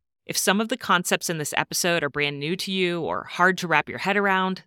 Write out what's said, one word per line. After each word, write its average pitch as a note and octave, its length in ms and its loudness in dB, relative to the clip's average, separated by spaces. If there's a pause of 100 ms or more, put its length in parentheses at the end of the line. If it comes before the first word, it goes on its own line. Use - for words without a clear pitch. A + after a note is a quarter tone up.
(260)
If - 100 -6
some G3+ 240 2
of A3+ 80 -2
the B3+ 80 -2
concepts F#3 540 0
in E3 80 -4
this D3 180 -4
episode E3 480 0
are C#3+ 60 -2
brand C#3+ 280 -2
new D#3 180 -2
to F#3+ 140 -6
you F3+ 300 0
or F#2 240 -4
hard F3+ 340 2
to F#3 80 -4
wrap D#3 220 2
your - 100 -6
head G3 200 2
around, F#3+ 480 2